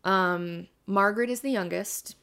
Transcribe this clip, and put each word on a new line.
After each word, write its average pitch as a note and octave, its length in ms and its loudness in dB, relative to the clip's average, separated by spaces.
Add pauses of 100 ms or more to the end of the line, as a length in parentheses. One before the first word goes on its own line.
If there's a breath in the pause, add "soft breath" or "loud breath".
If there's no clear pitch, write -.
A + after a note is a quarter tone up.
Um, F3+ 640 0 (180)
Margaret G#3 440 2
is B3 100 -2
the C#4 100 -2
youngest. F#3 720 -4